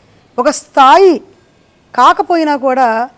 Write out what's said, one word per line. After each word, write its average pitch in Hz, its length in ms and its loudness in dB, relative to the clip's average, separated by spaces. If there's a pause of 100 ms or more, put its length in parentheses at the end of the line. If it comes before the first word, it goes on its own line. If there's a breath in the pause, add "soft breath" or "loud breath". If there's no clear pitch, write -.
(380 soft breath)
ఒక 254 120 -2
స్థాయి 294 680 2 (760)
కాకపోయినా 302 600 -2
కూడా 247 600 -4